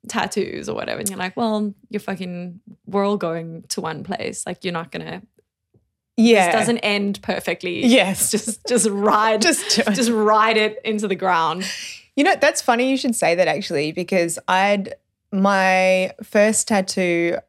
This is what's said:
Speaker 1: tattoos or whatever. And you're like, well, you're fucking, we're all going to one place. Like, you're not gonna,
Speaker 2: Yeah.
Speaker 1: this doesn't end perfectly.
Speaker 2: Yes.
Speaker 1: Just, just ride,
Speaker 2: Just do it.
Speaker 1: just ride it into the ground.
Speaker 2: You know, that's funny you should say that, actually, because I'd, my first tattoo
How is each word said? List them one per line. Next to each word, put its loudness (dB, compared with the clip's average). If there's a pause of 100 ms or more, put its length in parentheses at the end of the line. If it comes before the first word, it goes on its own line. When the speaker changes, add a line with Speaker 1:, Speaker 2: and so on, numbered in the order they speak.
Speaker 1:
tattoos -4
or -4
whatever. -6
And -6
you're -12
like, -8
well, -2 (160)
you're -6
fucking, -10 (280)
we're -2
all 0
going -6
to -6
one -8
place. -8
Like, -10
you're -6
not -8
gonna, -12 (960)
Speaker 2:
Yeah. 6
Speaker 1:
this 2
doesn't 0
end -2
perfectly. -4
Speaker 2:
Yes. 4
Speaker 1:
Just, -4
just 2
ride, 2
Speaker 2:
Just 0
do 0
it. 0
Speaker 1:
just 2
ride 4
it 0
into -4
the -2
ground. 0 (500)
Speaker 2:
You 2
know, 4
that's 2
funny 2
you 0
should -2
say 2
that, 4
actually, 0
because -2
I'd, 2 (360)
my 2 (100)
first 2
tattoo 0 (120)